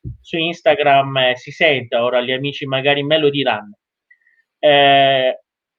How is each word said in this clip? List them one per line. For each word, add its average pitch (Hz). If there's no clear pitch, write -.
su -
Instagram, 143
eh, 127
si 139
senta, 127
ora 123
gli 123
amici 139
magari 139
me 151
lo 147
diranno. 113
Eh, 139